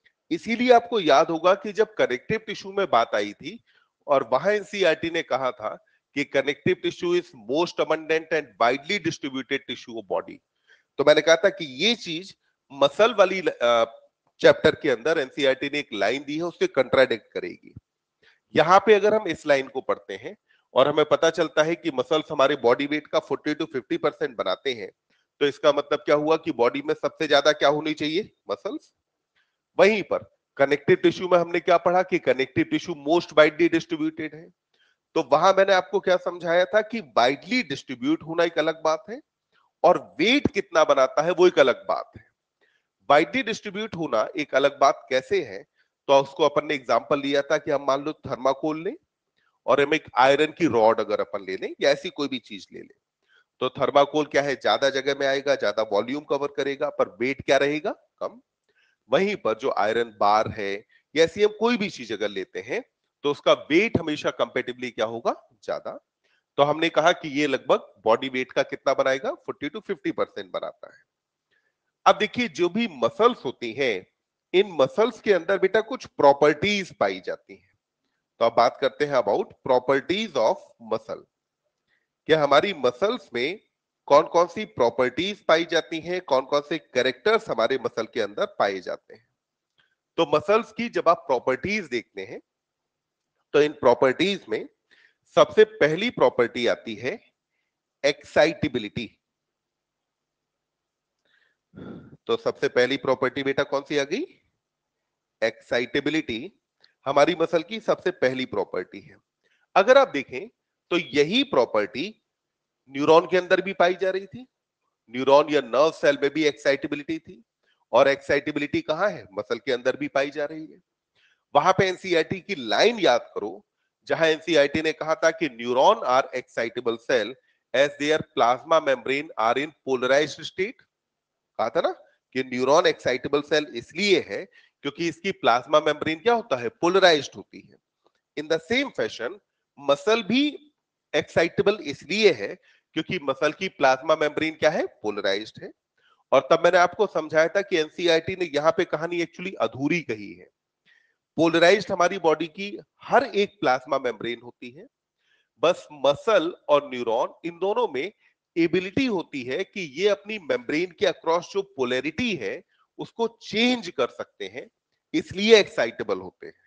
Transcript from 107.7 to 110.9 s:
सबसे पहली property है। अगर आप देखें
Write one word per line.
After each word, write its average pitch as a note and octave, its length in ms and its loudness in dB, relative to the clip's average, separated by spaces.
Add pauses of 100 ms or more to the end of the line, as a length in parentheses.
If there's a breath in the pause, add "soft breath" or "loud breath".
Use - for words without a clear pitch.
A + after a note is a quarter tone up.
सबसे F#3 400 -2
पहली B2+ 280 -2
property F#2 520 -8
है। - 180 -20 (580)
अगर A3 220 6
आप C4+ 120 4
देखें C#3 380 -8 (440)